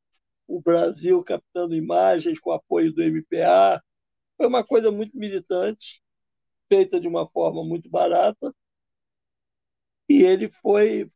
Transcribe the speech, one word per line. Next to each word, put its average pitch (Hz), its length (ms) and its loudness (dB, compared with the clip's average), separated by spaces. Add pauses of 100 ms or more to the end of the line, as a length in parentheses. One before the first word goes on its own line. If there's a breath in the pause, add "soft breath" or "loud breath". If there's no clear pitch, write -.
(460)
o 180 140 -10
Brasil 170 640 0
captando 175 500 -8
imagens 170 640 0
com 175 140 -6
apoio - 400 -2
do 165 100 -2
M 160 200 -2
P 165 200 -6
A. 190 400 4 (560)
Foi - 80 2
uma 247 180 0
coisa 226 260 2
muito 214 280 -6
militante, 196 840 -6 (680)
feita 196 320 2
de - 80 -6
uma 165 200 -4
forma 165 360 -4
muito 170 260 -10
barata. 180 640 -2 (1500)
E - 140 6
ele 190 260 2
foi, 214 680 0